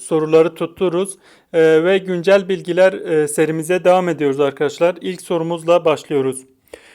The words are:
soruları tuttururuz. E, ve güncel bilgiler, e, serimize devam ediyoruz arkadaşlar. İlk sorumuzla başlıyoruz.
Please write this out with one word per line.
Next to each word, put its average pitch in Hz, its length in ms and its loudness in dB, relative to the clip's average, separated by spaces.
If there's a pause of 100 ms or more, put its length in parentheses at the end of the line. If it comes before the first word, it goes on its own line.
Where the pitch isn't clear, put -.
soruları 160 540 2
tuttururuz. 175 640 -4 (360)
E, 160 300 4
ve 190 140 2
güncel 185 520 0
bilgiler, 180 440 0
e, 156 340 -2
serimize 160 560 -2
devam 180 260 2
ediyoruz 143 300 -2
arkadaşlar. 147 640 -2
İlk 185 200 -8
sorumuzla 170 640 -2
başlıyoruz. 135 560 -2 (540)